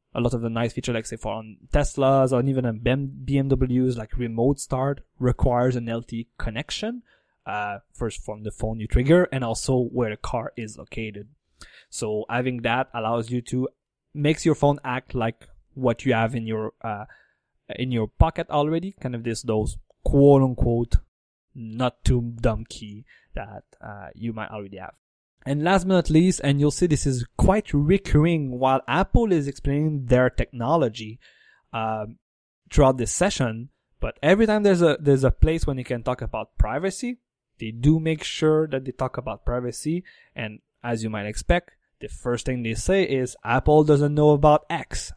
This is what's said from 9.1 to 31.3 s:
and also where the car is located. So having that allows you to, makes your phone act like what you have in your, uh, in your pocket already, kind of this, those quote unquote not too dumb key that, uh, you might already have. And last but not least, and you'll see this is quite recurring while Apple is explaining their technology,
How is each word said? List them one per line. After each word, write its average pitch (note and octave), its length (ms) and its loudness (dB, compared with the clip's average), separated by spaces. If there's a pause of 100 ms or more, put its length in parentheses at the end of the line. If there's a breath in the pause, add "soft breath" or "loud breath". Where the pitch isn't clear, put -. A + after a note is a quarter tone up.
and C3 140 -4
also B2+ 340 -2
where A#2+ 320 -2
the G#2+ 60 -8
car - 400 -8
is A2 200 -12
located. G#2+ 520 -14 (600 loud breath)
So G#2+ 400 -4
having B2 340 -4
that B2 300 -2
allows A2+ 380 -2
you B2 120 -2
to, B2+ 260 -4 (440)
makes D3 320 0
your D#3 120 4
phone C#3+ 280 2
act B2+ 300 -8
like A#2 320 -4 (280)
what B2 300 -2
you B2+ 80 2
have A2+ 220 0
in A2+ 120 -6
your, A2 260 -6 (100)
uh, G#2+ 220 -8 (720 soft breath)
in B2+ 160 -4
your A2+ 160 0
pocket - 420 2
already, D#3+ 500 0
kind B2 140 -6
of A#2 80 -8
this, A#2 200 -6
those A2 360 -2 (260)
quote C#3 380 8
unquote A#2+ 540 2 (580)
not A#2 500 -6
too A#2+ 360 2
dumb A2+ 280 0
key G#2 360 -16 (300 soft breath)
that, G2+ 300 -12 (160)
uh, G2+ 340 -16
you A#2 180 -8
might A2 180 -10
already G2 280 -14
have. - 160 -16 (520)
And D3 160 -2
last F3+ 240 2
but F#3+ 80 2
not F3 160 2
least, F3 320 4
and C#3+ 160 0
you'll D3 140 2
see - 160 0
this D3 180 0
is B2 180 -2 (120)
quite - 360 2
recurring D3+ 840 2
while C3 300 2
Apple F#3+ 440 4
is D3 140 2
explaining C#3+ 600 -2
their B2+ 220 6
technology, A#2+ 920 -2 (520 soft breath)